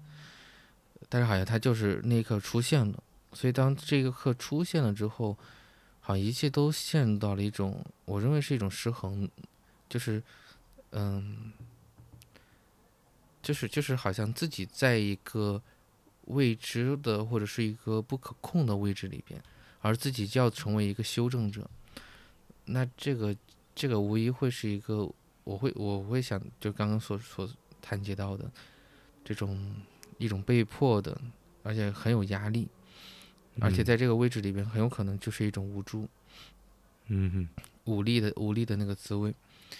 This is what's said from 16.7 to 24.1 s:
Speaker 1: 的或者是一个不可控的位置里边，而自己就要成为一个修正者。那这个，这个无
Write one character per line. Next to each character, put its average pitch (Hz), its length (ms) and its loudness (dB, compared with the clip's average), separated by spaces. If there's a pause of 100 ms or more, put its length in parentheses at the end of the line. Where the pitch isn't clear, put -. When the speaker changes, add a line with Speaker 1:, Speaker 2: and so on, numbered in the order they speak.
Speaker 1:
的 107 260 0
或 113 160 0
者 104 60 0
是 117 180 0
一 107 80 0
个 110 300 -2
不 135 140 -4
可 - 240 -10
控 160 260 2
的 104 100 2
位 101 160 2
置 95 160 -6
里 - 180 -10
边， - 160 -14 (380)
而 110 160 2
自 135 160 -2
己 113 140 -2
就 107 120 0
要 123 120 6
成 - 240 -2
为 104 120 2
一 101 60 0
个 107 100 -4
修 120 260 0
正 117 220 -2
者。 104 180 -8 (1000)
那 127 200 0 (100)
这 143 180 0
个， 107 200 0 (400)
这 143 140 -2
个 113 100 4
无 104 180 2